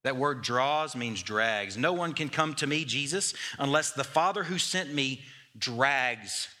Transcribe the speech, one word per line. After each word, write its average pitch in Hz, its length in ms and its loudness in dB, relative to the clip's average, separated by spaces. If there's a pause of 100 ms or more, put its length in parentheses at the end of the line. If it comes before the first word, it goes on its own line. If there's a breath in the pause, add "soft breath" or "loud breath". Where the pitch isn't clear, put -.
That 131 120 2
word 139 240 2
draws 135 560 2
means 113 260 -4
drags. 107 540 0
"No 156 160 2
one 170 220 -2
can 147 160 -2
come 156 240 2
to 147 120 -2
me," 151 200 0
Jesus, 143 480 -2 (240 loud breath)
"unless 147 340 2
the 135 120 -2
Father 180 400 2
who 170 140 -2
sent 160 360 -2
me 135 280 -2 (360 loud breath)
drags 123 880 0 (120)